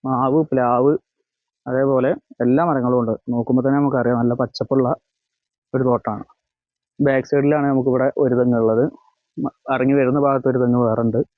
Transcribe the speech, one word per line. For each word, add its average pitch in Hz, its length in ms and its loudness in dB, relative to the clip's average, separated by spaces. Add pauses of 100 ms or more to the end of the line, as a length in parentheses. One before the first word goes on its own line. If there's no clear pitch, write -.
മാവ്, 131 340 0 (120)
പ്ലാവ്, 127 400 2 (760)
അതേപോലെ 131 400 0 (340)
എല്ലാ 131 260 2
മരങ്ങളും 127 320 0
ഉണ്ട്. 110 100 -2 (220)
നോക്കുമ്പോ 120 320 0
തന്നെ 139 140 2
നമുക്കറിയാം 123 420 0
നല്ല 120 180 0
പച്ചപ്പുള്ള 127 480 -2 (880)
ഒരു 131 160 0
തോട്ടാണ്. 113 360 -4 (800)
ബാക്ക് 135 240 0
സൈഡിലാണ് 143 420 0
നമുക്കിവിടെ 131 360 0 (160)
ഒരു 123 160 0
തെങ്ങുള്ളത്. 117 440 2 (600)
മ-, - 100 -8 (220)
ഇറങ്ങി 131 240 0
വരുന്ന 139 260 0
ഭാഗത്ത് 135 280 0
ഒരു 127 100 0
തെങ്ങ് 123 240 2
വേറെ 113 180 -2
ഉണ്ട്. 117 140 -2 (160)